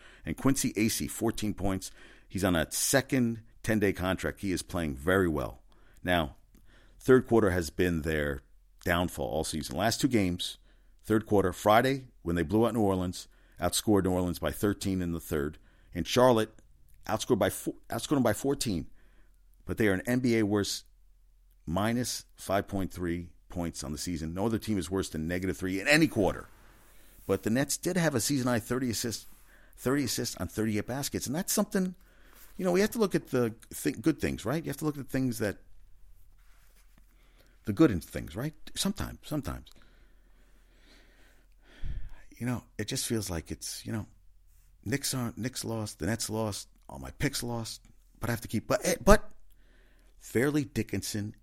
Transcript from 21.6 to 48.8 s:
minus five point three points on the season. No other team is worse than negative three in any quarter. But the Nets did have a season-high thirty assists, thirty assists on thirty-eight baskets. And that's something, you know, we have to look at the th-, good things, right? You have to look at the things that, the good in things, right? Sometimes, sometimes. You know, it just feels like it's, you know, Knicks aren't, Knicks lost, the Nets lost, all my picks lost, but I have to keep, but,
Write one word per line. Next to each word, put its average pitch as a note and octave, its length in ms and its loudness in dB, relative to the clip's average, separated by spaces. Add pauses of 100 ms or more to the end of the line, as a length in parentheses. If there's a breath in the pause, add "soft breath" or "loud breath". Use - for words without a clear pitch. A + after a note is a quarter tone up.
minus A2 600 -2 (100)
five G2 320 -2
point F#2+ 240 -4
three F2 380 -4 (200)
points E2+ 340 -6
on C#2 80 -6
the D2+ 60 -6
season. D#2+ 360 -6
No G2 120 -2
other A2+ 140 0
team G#2+ 180 -2
is E2+ 140 -4
worse F#2+ 180 -2
than D#2 180 -4
negative F2+ 300 -2
three F#2+ 240 -2
in A2 60 -2
any D3+ 200 6
quarter. E2+ 420 0 (760 soft breath)
But G2 180 0
the G#2+ 60 -2
Nets C3 280 2
did F3+ 200 -2
have D#3 180 2
a A2+ 60 2
season-high B2 380 2
thirty B2 300 -2
assists, - 360 -4 (500 soft breath)
thirty C#3 300 0
assists - 320 -4
on F#2 100 -4
thirty-eight G#2+ 400 -2
baskets. A#2+ 400 -4
And B2+ 80 -4
that's F3+ 160 -4
something, F#3+ 440 0 (600 loud breath)
you F3+ 80 -6
know, F#3 80 2
we F3 100 4
have G#3+ 100 2
to A#3+ 80 -4
look G3 160 2
at - 160 -2
the A#2+ 220 2 (300)
th-, - 180 -2
good D#3 200 2
things, C#2 240 -2
right? D3+ 180 -2
You C#3+ 60 -6
have C#3+ 80 -8
to E3 80 -6
look D3 120 -2
at C#3 60 -10
the - 60 -14
things B2+ 300 0
that, G2+ 180 -2 (2000 soft breath)
the G#2+ 80 -2
good D3+ 180 6
in F2+ 80 0
things, C2 360 -8
right? C#3 180 -6 (220)
Sometimes, - 480 -4
sometimes. C2+ 440 -6 (2750 loud breath)
You A#2 80 -6
know, B2 180 -4 (140)
it G#2 100 -4
just - 180 -4
feels A2+ 240 -2
like - 220 -4
it's, - 340 -10
you A2 60 -6
know, A2 140 -4 (800)
Knicks C3+ 280 -4
aren't, A#2+ 240 -4
Knicks A#2+ 280 -6
lost, A2 340 -6
the D#2 60 -4
Nets A2+ 240 -2
lost, A2 400 -4 (180)
all C#2 120 -14
my C2+ 200 -12
picks C#3 240 -2
lost, A#2+ 380 -6 (400)
but - 80 -2
I A#2+ 40 0
have A2+ 80 -4
to - 60 -10
keep, - 200 -2
but, - 180 4